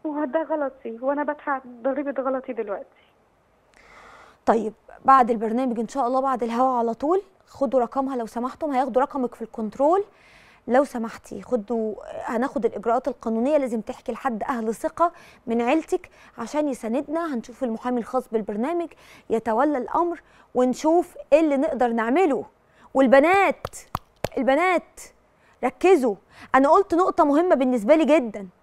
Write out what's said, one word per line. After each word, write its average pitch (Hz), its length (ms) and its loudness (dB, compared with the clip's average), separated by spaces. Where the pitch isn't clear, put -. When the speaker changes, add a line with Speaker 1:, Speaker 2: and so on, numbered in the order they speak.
Speaker 1:
وده 302 400 -4
غلطي، 269 580 -6
وأنا 285 220 -4
بدفع 285 440 -6
ضريبة 269 560 -6
غلطي 262 300 -6
دلوقتي. 208 500 -10
Speaker 2:
طيب 214 280 0
بعد 254 260 6
البرنامج 226 480 -2
إن 220 80 -6
شاء 262 200 -4
الله، 262 120 0
بعد 262 240 -2
الهوا 240 340 0
على 233 160 -2
طول، 339 280 0
خدوا 262 320 -2
رقمها 262 380 -2
لو 226 80 -6
سمحتم، 262 460 -6
هياخدوا 254 300 0
رقمك 269 340 -2
في - 60 -16
الكنترول. 277 600 0
لو 254 160 4
سمحتي 226 580 -8
خدوا، 220 520 -4
هناخد 240 400 -2
الإجراءات 226 420 -2
القانونية، 240 500 -2
لازم 240 240 -2
تحكي - 300 -12
لحد 220 320 -6
أهل 226 320 -4
ثقة 330 360 -2
من 233 140 0
عيلتك 302 480 -2
عشان 285 300 -4
يساندنا. 285 680 -4
هنشوف 233 300 -8
المحامي 240 360 -4
الخاص - 320 -6
بالبرنامج 226 560 -4
يتولى 233 480 0
الأمر 330 440 -4
ونشوف 302 640 2
إيه 302 60 8
اللي 294 180 2
نقدر 247 300 0
نعمله. 233 580 0
والبنات، 277 720 4
البنات 302 640 0
ركزوا، 262 520 4
أنا 269 140 6
قلت 359 240 4
نقطة 330 300 2
مهمة 311 320 4
بالنسبة 254 400 2
لي 320 100 2
جدًا 226 420 0